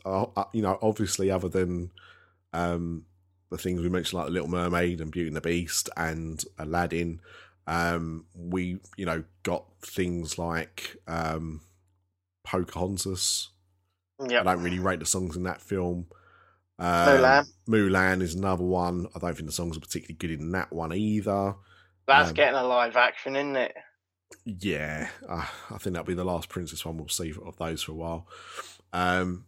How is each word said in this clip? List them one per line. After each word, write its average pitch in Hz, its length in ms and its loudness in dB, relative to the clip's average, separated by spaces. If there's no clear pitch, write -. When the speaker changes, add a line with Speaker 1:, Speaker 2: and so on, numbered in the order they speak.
Speaker 1:
uh, 95 220 0
uh, 98 160 0
you 113 100 0
know, 95 200 2
obviously 101 480 0
other 92 180 0
than, 90 420 0
um, 85 540 -2
the 90 80 -6
things 90 220 -2
we 85 80 0
mentioned, 90 300 0
like 78 80 -2
The 80 60 -4
Little 82 160 -2
Mermaid 87 520 0
and 80 100 -8
Beauty 85 180 -2
and 76 80 -4
the 78 40 -2
Beast 85 560 -2
and 80 460 -4
Aladdin, 85 640 -2
um, 85 680 -2
we, 90 440 -4
you 98 100 -6
know, 82 180 -2
got 87 220 -2
things 87 560 -4
like, 82 580 -4
um, 80 560 -4
Pocahontas. 92 1080 -2
Speaker 2:
Yep. 120 140 4
Speaker 1:
I 92 140 4
don't 87 100 0
really 90 140 0
rate 92 200 2
the 78 80 -8
songs 90 300 -2
in 90 80 -4
that 90 160 -4
film. 90 460 -2
Um, 87 280 6
Speaker 2:
Mulan. 135 380 8
Speaker 1:
Mulan 92 540 6
is 82 120 -2
another 95 300 0
one. 90 500 0
I 92 40 -12
don't 87 160 -2
think 80 120 -8
the 71 60 -8
songs 85 240 -4
are 76 40 -10
particularly - 340 -10
good 82 160 -6
in 78 220 -6
that 92 200 -2
one 80 200 -4
either. 101 640 0
Speaker 2:
That's 143 220 8
Speaker 1:
Um, 160 40 -4
Speaker 2:
getting 139 240 6
a 127 60 2
live 120 320 2
action, 123 400 4
isn't 139 200 0
it? 123 180 0
Speaker 1:
Yeah, 78 640 -4
uh, 85 160 -4
I 104 80 -10
think 92 160 -4
that'll 82 100 -4
be 92 100 -2
the 90 100 -2
last 87 240 -2
Princess 85 360 -8
one 82 120 -6
we'll 78 120 -10
see 82 240 -4
of 85 140 -14
those 82 240 -4
for 78 100 -8
a 80 40 -10
while. 82 300 -6
Um, 90 560 2